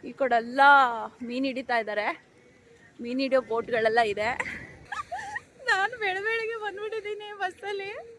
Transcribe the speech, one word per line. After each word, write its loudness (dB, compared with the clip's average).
ಈ -10
ಕಡೆ 2
ಎಲ್ಲ 0
ಮೀನ್ -2
ಹಿಡಿತಾ -2
ಇದ್ದಾರೆ, -2
ಮೀನ್ -2
ಹಿಡಿಯೋ 4
ಬೋಟ್‌ಗಳೆಲ್ಲ 2
ಇದೆ. -2
ನಾನು 2
ಬೆಳ 0
ಬೆಳಗ್ಗೆ -2
ಬಂದ್ಬಿಟ್ಟಿದ್ದೀನಿ -8
ಬಸ್ಸಲ್ಲಿ -6